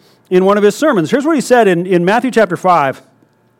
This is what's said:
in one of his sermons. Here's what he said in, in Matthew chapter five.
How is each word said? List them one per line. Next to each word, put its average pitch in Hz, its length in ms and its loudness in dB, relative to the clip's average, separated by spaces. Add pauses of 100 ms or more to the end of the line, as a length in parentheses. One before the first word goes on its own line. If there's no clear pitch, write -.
(280)
in 185 160 2
one 202 140 2
of 202 40 -2
his 208 140 2
sermons. 220 340 -2
Here's 262 140 -2
what 330 100 -2
he 269 60 -2
said 240 260 2
in, 180 200 0
in 180 180 0
Matthew 226 260 -2
chapter 190 260 0
five. 151 460 -2 (580)